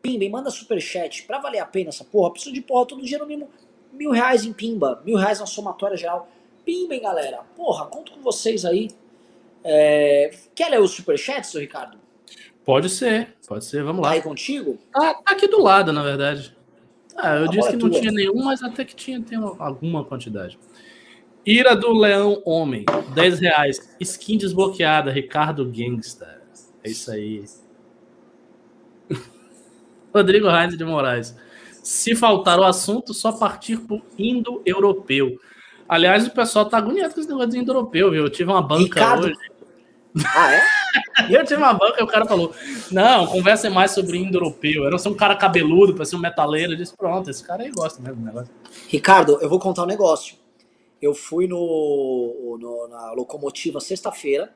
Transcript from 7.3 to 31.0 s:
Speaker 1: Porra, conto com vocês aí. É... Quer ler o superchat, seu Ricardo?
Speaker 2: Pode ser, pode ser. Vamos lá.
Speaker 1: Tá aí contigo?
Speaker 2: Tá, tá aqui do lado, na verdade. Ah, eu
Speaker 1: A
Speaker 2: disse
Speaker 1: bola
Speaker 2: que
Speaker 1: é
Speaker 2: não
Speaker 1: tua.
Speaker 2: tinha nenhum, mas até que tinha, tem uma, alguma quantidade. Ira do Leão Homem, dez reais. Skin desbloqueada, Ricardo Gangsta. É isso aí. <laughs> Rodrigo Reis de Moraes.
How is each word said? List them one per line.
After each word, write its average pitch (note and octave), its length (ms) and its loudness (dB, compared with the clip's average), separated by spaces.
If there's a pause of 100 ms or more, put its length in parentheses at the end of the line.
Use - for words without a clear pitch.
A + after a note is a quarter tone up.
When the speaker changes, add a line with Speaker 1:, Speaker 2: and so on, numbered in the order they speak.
Speaker 1:
Porra, A#3 320 -4
conto - 260 -18
com C#4 100 -20
vocês A3+ 420 -4
aí. F#3+ 240 -2 (760)
É... D3 680 4 (240)
Quer E4 160 -2
ler B3 100 4
o F#3+ 80 6
superchat, F#3 580 -4
seu D#3 140 -10
Ricardo? - 380 -14 (640)
Speaker 2:
Pode C#3+ 240 2
ser, A3+ 480 -2 (100)
pode G#2+ 200 -10
ser. D3 160 -6
Vamos E3 180 -6
lá. D3 80 2
Speaker 1:
Tá D#3 60 2
aí E3 80 0
contigo? D#3+ 560 -8 (120)
Speaker 2:
Tá, D4+ 240 2
tá G4 180 0
aqui G4 160 2
do G#4 120 4
lado, F#3+ 320 6
na D3 100 -2
verdade. C#3 540 -4 (580)
Ah, D#3 220 0
eu D#3 80 2
Speaker 1:
A - 40 0
Speaker 2:
disse F3+ 100 0
Speaker 1:
bola A#3+ 120 2
Speaker 2:
que B3 60 0
Speaker 1:
é - 20 -2
Speaker 2:
não A#3 120 2
Speaker 1:
tua. B3 100 2
Speaker 2:
tinha A3 120 0
nenhum, G3+ 320 0
mas C4+ 180 -2
até B3 240 -8
que - 100 -20
tinha, B3+ 240 -12
tem A#3 180 -10
uma, G3+ 200 -6
alguma D3+ 440 -6
quantidade. G#2 560 -12 (880)
Ira A#3+ 320 6
do A#3 160 2
Leão G3+ 540 4
Homem, D#3 400 -2 (280)
dez F3 240 4
reais. D3+ 640 0
Skin G#3 380 -6
desbloqueada, F3 720 0
Ricardo C#3+ 600 -2
Gangsta. A2+ 680 -10 (420)
É G#2+ 80 -12
isso A2 200 -10
aí. G#2+ 340 -8 (1700)
<laughs> - 100 -6 (960)
Rodrigo G3 340 4
Reis E3+ 280 2
de E3 80 -8
Moraes. C3 500 -2 (480)